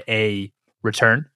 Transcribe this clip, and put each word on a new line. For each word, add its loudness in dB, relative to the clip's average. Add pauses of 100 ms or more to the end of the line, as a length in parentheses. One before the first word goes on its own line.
a -2 (320)
return? 2 (100)